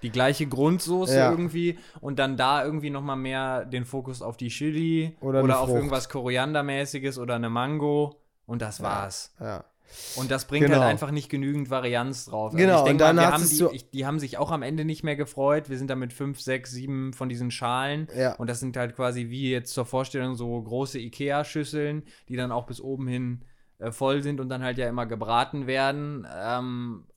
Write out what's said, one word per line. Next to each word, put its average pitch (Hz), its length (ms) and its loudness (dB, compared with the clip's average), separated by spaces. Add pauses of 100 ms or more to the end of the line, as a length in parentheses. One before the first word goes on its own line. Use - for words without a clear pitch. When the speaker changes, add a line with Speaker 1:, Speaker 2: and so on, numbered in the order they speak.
Speaker 1:
Die 120 80 -6
gleiche 131 380 2
Grundsoße 165 680 2
Speaker 2:
Ja. 131 140 8
Speaker 1:
irgendwie 170 480 0 (240)
und 139 160 -4
dann 135 180 0
da 131 300 4
irgendwie 151 240 -4
nochmal 139 260 -4
mehr 131 500 -2
den 127 200 -6
Fokus 127 380 -8
auf 113 120 -8
die - 140 -6
Chili 160 720 0
Speaker 2:
Oder 135 220 4
Speaker 1:
oder 131 100 6
Speaker 2:
eine 131 60 4
Speaker 1:
auf 131 80 0
Speaker 2:
Frucht. 127 100 4
Speaker 1:
irgendwas 131 320 0
Koriandermäßiges 139 1080 -2
oder 120 160 -2
eine 117 160 -2
Mango 147 640 0 (320)
und 117 160 -4
das 107 160 -8
Speaker 2:
Ja, 107 60 -6
Speaker 1:
war's. 101 540 -6
Speaker 2:
ja. 107 260 -8 (500)
Speaker 1:
Und 131 160 -4
das 131 140 -2
bringt 143 200 4
Speaker 2:
Genau. 143 140 8
Speaker 1:
halt 127 100 6
einfach 143 220 -2
nicht 147 180 -4
genügend 139 400 -2
Varianz 127 560 -2
drauf. 110 280 -4
Also 165 40 2
Speaker 2:
Genau, 185 220 8
Speaker 1:
ich 143 60 8
denk 139 80 6
Speaker 2:
und 139 80 6
dann 156 160 10
Speaker 1:
mal, 170 40 8
wir 170 60 8
Speaker 2:
hattest 170 160 4
Speaker 1:
haben 160 80 4
die, 151 80 2
Speaker 2:
du 170 160 6
Speaker 1:
ich, - 160 -14
die 135 160 -4
haben 147 120 0
sich 127 200 -4
auch 143 100 0
am 156 140 -2
Ende 151 220 -2
nicht 156 180 -4
mehr 151 120 -2
gefreut. 143 540 2
Wir 131 80 -4
sind 135 140 -4
da 131 40 -2
mit 127 160 -4
fünf, 139 280 -6
sechs, 131 320 -4
sieben 131 420 -6
von 127 160 -6
diesen 123 220 -4
Schalen. 135 560 -2 (100)
Speaker 2:
Ja. 127 160 2
Speaker 1:
Und 117 160 -6
das 120 100 -4
sind 127 160 -6
halt 123 200 -4
quasi 123 340 -2
wie 127 220 -2
jetzt 123 200 -2
zur 123 140 -2
Vorstellung 131 480 -4
so 120 260 -4
große 127 380 -4
Ikea-Schüsseln, 147 1040 -4 (280)
die 127 60 -6
dann 123 160 -4
auch 117 140 -2
bis 113 160 -10
oben 135 260 -6
hin, 123 380 -4 (320)
äh, 117 140 -6
voll 135 320 0
sind 143 160 -2
und 131 100 -6
dann 127 140 -4
halt 127 160 -2
ja 123 100 0
immer 120 160 -2
gebraten 117 640 0
werden. 139 580 0 (100)
Ähm, 120 680 -4 (120)